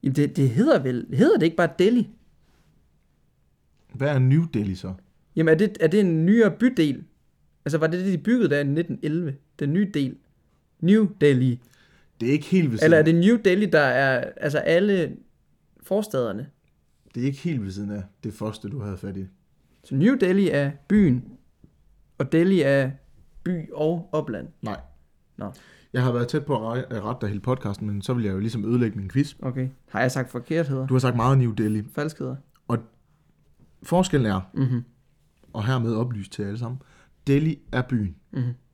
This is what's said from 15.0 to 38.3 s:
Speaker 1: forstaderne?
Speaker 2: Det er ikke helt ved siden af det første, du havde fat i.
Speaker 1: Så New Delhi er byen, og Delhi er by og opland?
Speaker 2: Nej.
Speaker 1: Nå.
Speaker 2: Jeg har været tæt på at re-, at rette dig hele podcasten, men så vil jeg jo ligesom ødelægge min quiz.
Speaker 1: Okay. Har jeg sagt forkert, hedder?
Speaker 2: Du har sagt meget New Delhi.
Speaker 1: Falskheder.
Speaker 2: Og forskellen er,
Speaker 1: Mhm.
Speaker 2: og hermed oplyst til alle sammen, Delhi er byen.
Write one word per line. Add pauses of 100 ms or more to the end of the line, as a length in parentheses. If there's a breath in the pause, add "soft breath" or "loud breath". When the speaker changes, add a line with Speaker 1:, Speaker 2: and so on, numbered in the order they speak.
Speaker 1:
forstaderne? (680)
Speaker 2:
Det
er
ikke
helt
ved
siden
af (200)
det
første,
du
havde
fat
i. (580)
Speaker 1:
Så
New
Delhi
er (160)
byen, (960)
og
Delhi
er (520)
by
og
opland? (140)
Speaker 2:
Nej. (580)
Speaker 1:
Nå. (420 soft breath)
Speaker 2:
Jeg
har
været
tæt
på
at
re-,
at
rette
dig
hele
podcasten,
men
så
vil
jeg
jo
ligesom
ødelægge
min
quiz.
Speaker 1:
Okay. (200)
Har
jeg
sagt
forkert,
hedder?
Speaker 2:
Du
har
sagt
meget
New
Delhi. (120)
Speaker 1:
Falskheder. (320)
Speaker 2:
Og (1080)
forskellen
er, (120)
Speaker 1:
Mhm. (720)
Speaker 2:
og
hermed
oplyst
til
alle
sammen, (460 soft breath)
Delhi (120)
er
byen. (160)